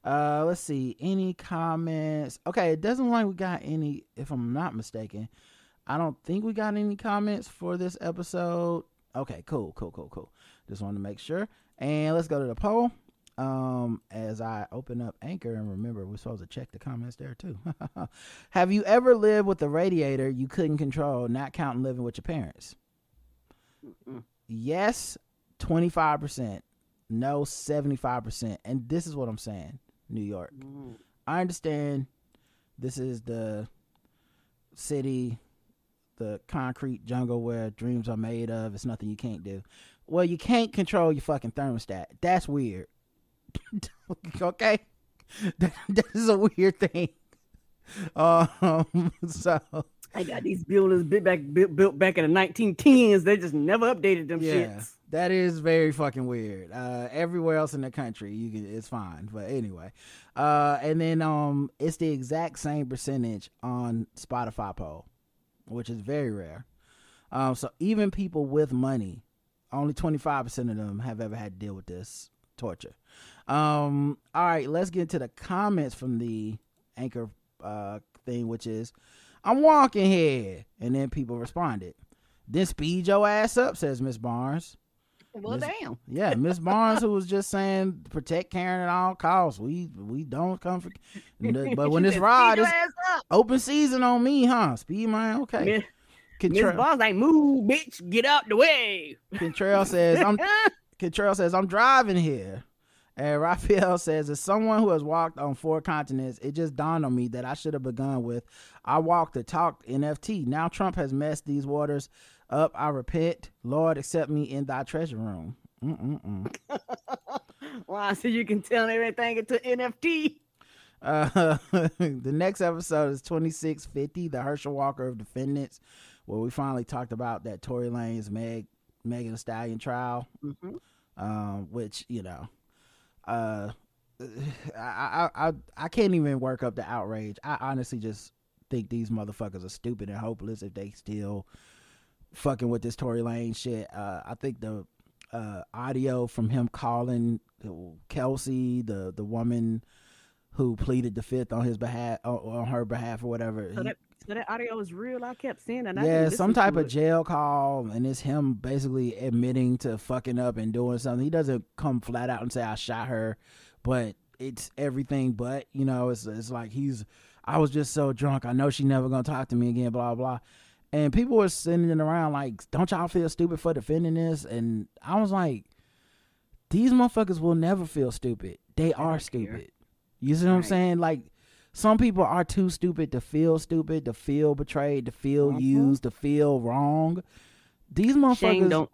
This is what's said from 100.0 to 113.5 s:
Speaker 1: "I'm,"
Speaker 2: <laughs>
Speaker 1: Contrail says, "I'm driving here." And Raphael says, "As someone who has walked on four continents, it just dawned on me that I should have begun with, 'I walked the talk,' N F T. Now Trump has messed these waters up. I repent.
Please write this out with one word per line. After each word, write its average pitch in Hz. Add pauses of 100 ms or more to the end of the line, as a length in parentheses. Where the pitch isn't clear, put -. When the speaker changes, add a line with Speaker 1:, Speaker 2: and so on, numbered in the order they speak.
Speaker 1:
"I'm," 208 (300)
Speaker 2:
<laughs> -
Speaker 1:
Contrail 196
says, 175
"I'm 190
driving 220
here." 120 (540)
And 147
Raphael 180
says, 156
"As 147
someone 220
who 208
has 160
walked 165
on 139
four 160
continents, 135
it 135
just 151
dawned 156
on 127
me 123
that 123
I 127
should 156
have 135
begun 131
with, 120 (400)
'I 143
walked 165
the 123
talk,' 165
N 135
F 147
T. 202
Now 151
Trump 180
has 139
messed 147
these 143
waters 147 (400)
up. 147
I 147
repent. 160 (120)